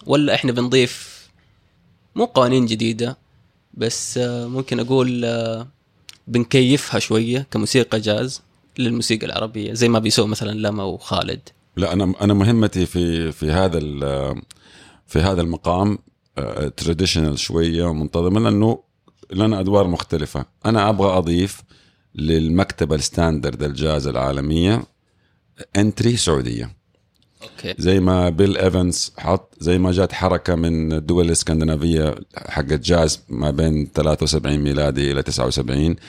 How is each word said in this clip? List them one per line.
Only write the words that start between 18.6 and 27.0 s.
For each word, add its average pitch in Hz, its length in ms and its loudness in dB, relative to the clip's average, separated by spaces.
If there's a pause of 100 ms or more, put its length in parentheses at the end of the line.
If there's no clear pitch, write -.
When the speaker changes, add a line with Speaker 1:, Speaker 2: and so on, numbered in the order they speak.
Speaker 2:
لنا 104 280 0
أدوار 98 280 4
مختلفة. 76 580 -4 (200)
أنا 107 240 2
أبغى 98 280 2
أضيف 87 440 0 (540)
للمكتبة 80 800 0
الستاندرد 71 680 -2
الجاز 73 440 -2
العالمية 71 760 0 (920)
انتري 107 420 2
سعودية. 58 580 -2 (640)